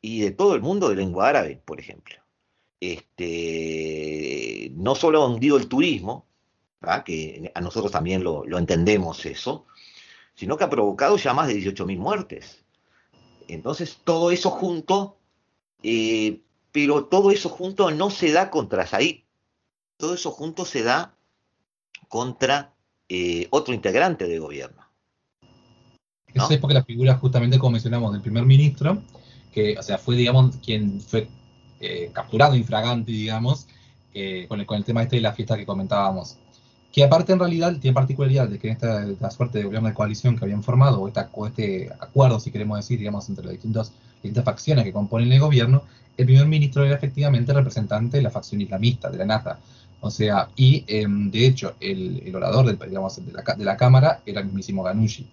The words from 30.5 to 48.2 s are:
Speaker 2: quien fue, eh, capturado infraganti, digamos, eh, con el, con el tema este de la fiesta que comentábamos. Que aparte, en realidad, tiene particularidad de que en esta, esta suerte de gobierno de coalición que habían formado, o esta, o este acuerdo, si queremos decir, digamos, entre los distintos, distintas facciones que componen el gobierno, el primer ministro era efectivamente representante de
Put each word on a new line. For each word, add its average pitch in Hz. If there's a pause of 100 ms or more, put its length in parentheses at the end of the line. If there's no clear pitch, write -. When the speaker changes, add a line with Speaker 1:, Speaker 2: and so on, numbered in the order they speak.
Speaker 2:
quien 104
fue, - (500)
eh, 92
capturado 127
infraganti, 113
digamos, 110 (460)
eh, 92
con 104
el, 101
con 107
el 101
tema 117
este 120
de 117
la 117
fiesta -
que 104
comentábamos. 98 (540)
Que 143
aparte, 165
en 185
realidad, 170
tiene 131
particularidad 135
de 98
que 104
en 113
esta, 110
esta 98
suerte 120
de 101
gobierno 110
de 107
coalición 107
que -
habían 101
formado, 127
o 98
esta, 101
o 107
este 98 (100)
acuerdo, 123
si -
queremos 104
decir, 113
digamos, 104
entre 98
los 90
distintos, 113 (240)
distintas 104
facciones 131
que 95
componen 113
el 131
gobierno, 135 (340)
el 127
primer 135
ministro 143
era 143
efectivamente 139
representante 120
de 139